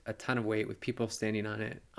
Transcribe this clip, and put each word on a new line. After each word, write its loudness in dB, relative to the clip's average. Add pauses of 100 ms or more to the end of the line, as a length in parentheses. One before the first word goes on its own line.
a -2
ton 0
of 2
weight 2
with -6
people 0
standing 0
on -2
it, -4 (160)